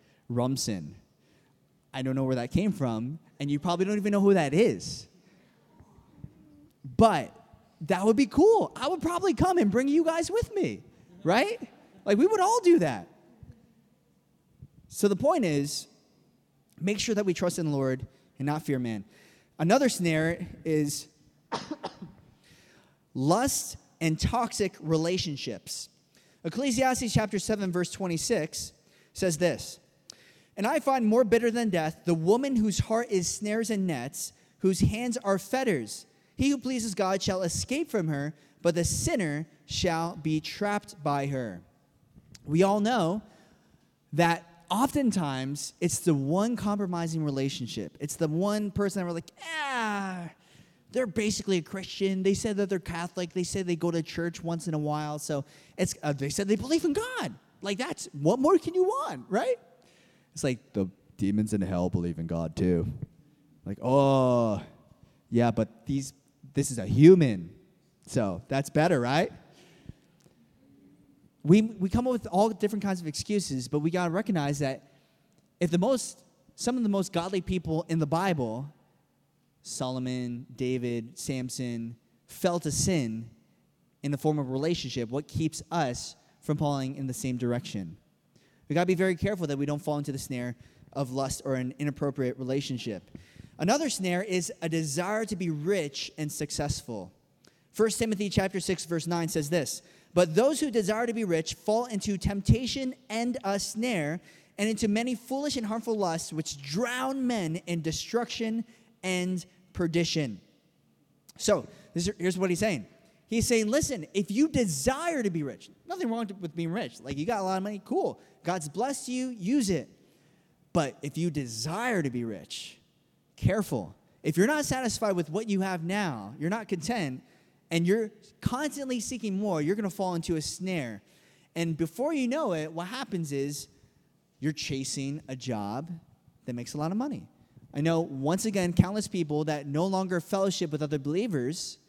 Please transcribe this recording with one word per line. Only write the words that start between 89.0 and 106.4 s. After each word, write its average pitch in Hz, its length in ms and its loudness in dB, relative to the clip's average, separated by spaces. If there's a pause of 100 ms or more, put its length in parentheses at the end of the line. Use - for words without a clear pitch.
careful 180 320 -2
that 143 100 -2
we 143 80 -2
don't 147 160 -2
fall 147 180 -2
into 143 120 -4
the 135 80 -6
snare 123 380 -6 (340)
of 135 200 -4
lust 135 340 -4
or 135 100 0
an 127 240 -4
inappropriate 139 580 -2
relationship. 127 720 -4 (480)
Another 269 320 2
snare 180 320 0
is 185 300 -2 (100)
a 165 60 -2
desire 165 560 -2
to 214 140 -4
be 175 120 -2
rich 156 680 -2
and 151 120 -4
successful. 127 840 -6 (580)
First 214 280 2
Timothy 208 300 0
chapter 190 300 2
six, 180 260 -2
verse 165 220 -4
nine 170 220 0
says 147 220 -2
this, 165 320 -2 (300)
"But 175 200 4
those 254 260 4
who 302 120 0
desire 214 340 0
to 233 80 -2
be 226 100 -2
rich 165 300 0
fall 226 320 0
into 208 320 -2
temptation 254 800 0 (120)
and 233 360 -2
a 202 160 0
snare, 196 600 -2 (380)
and 208 100 0
into 220 200 0
many 233 260 0
foolish 277 440 -4
and 226 100 -4
harmful 220 280 -4
lusts, 165 380 -2
which 151 260 -6